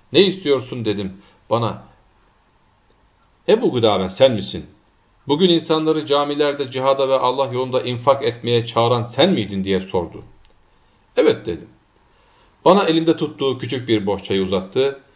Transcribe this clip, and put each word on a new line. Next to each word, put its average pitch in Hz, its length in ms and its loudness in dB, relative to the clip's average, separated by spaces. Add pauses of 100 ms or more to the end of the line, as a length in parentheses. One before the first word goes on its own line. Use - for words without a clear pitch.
(120)
Ne 143 80 4
istiyorsun?" 139 640 0
dedim. 98 280 -4 (380)
Bana, 113 320 -2 (1700)
"Ebu 208 240 2
Güdame 104 360 2
sen 131 240 4
misin? 92 340 -6 (600)
Bugün 160 200 2
insanları 156 580 0
camilerde 143 640 0
cihada 131 380 0
ve 135 60 2
Allah 127 380 0
yolunda 127 280 -2
infak 123 440 0
etmeye 117 400 0
çağıran 117 380 0
sen 165 300 2
miydin?" 98 320 -2
diye 95 160 0
sordu. - 420 -6 (960)
"Evet." - 300 2
dedim. - 220 -10 (960)
Bana 190 200 4
elinde 160 320 2
tuttuğu 135 420 -4
küçük 123 300 -6
bir 104 180 0
bohçayı 98 360 -2
uzattı 98 580 -2 (160)